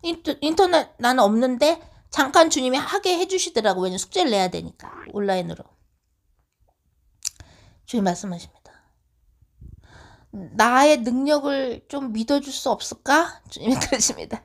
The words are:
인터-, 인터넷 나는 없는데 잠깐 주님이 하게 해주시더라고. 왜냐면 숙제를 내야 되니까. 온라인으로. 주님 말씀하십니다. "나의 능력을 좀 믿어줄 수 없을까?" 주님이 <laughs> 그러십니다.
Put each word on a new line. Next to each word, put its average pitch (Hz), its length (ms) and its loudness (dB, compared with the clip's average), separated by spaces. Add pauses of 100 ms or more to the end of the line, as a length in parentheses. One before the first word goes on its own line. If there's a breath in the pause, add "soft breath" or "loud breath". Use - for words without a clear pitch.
인터-, 330 380 -6
인터넷 330 580 2
나는 247 260 2
없는데 254 560 2 (300 soft breath)
잠깐 311 400 4
주님이 254 260 -2
하게 359 420 -2
해주시더라고. 330 640 -2
왜냐면 185 160 -4
숙제를 349 320 -2
내야 190 200 2
되니까. 165 400 -14 (220)
온라인으로. 185 520 -4 (2250 soft breath)
주님 220 180 -2
말씀하십니다. 175 580 -6 (1700 soft breath)
"나의 247 720 4
능력을 269 880 -2
좀 269 240 -8
믿어줄 269 400 -2
수 - 180 -4
없을까?" - 800 -2
주님이 240 240 -2
<laughs> 262 60 -2
그러십니다. - 640 -4